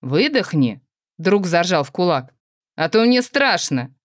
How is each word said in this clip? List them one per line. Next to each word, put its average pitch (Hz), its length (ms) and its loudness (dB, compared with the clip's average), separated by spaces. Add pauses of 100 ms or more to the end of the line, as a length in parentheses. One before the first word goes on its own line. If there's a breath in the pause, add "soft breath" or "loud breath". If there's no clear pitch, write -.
«Выдохни», 156 800 0 (360)
друг 190 300 0
заржал 170 360 0
в 135 80 -10
кулак. 156 420 -2 (420)
«А 156 140 -2
то 220 140 2
мне 247 180 4
страшно. 180 760 -2 (120)